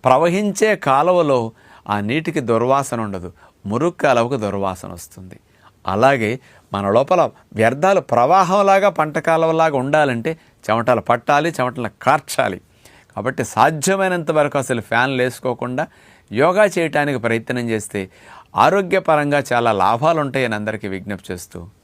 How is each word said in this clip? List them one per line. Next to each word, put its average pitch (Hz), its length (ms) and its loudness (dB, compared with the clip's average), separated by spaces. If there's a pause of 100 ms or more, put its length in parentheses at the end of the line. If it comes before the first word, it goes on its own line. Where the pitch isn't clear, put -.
ప్రవహించే 190 720 0
కాలువలో 143 760 0 (360)
ఆ 104 120 -2
నీటికి 151 400 -4
దుర్వాసన 120 600 0
ఉండదు, 95 320 -8 (340)
మురుగు 127 240 0
కాలువకు 127 460 0
దుర్వాసన 98 560 -6
వస్తుంది. 90 480 -20 (460)
అలాగే 113 540 2 (320)
మన 98 180 -2
లోపల 139 400 2 (240)
వ్యర్థాలు 143 460 2
ప్రవాహంలాగా, 190 880 4
పంట 156 300 -2
కాలువలాగా 160 580 2
ఉండాలంటే 139 640 0 (320)
చెమటలు 113 300 2
పట్టాలి, 143 500 0
చెమటలు 127 400 -4 (120)
కార్చాలి. 127 580 0 (560)
కాబట్టి 123 280 -4
సాధ్యమైనంత 170 840 0
వరకు 147 280 0
అసలు 120 220 -2
ఫ్యాన్లు 123 420 0
వేసుకోకుండా 127 640 -4 (460)
యోగా 180 320 2
చేయటానికి 151 540 0
ప్రయత్నం 117 520 -4
చేస్తే 104 400 -6 (460)
ఆరోగ్యపరంగా 160 840 2 (100)
చాలా 117 200 2
లాభాలు 117 480 2
ఉంటాయని 131 340 -2
అందరికీ 104 340 -6
విజ్ఞప్తి 95 440 -10
చేస్తూ 87 340 -14 (180)